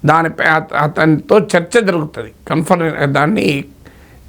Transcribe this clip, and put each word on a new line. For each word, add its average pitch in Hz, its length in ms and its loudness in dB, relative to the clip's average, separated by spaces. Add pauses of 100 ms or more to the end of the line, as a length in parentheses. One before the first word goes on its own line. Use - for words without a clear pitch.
దానిపై 160 400 2
అత-, 160 280 0
అతనితో 156 640 2
చర్చ 185 460 0
జరుగుతుంది. 151 460 -4 (180)
కన్ఫర్మ్, 156 640 0
దాన్ని 143 500 0 (640)